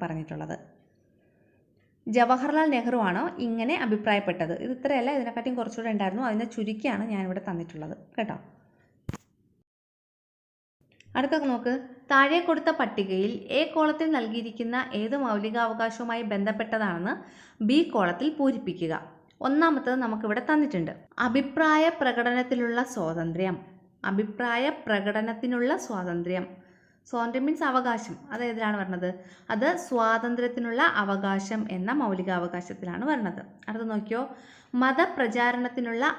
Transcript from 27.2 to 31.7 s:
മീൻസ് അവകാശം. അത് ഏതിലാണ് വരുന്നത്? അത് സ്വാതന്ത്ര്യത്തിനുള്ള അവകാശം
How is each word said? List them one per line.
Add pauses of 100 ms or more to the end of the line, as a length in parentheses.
മീൻസ്
അവകാശം. (160)
അത്
ഏതിലാണ്
വരുന്നത്? (360)
അത്
സ്വാതന്ത്ര്യത്തിനുള്ള
അവകാശം